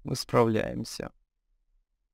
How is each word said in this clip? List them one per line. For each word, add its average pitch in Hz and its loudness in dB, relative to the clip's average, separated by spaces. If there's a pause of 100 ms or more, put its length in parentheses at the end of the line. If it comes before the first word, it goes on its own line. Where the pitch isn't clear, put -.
мы 127 -4
справляемся. 117 0 (1000)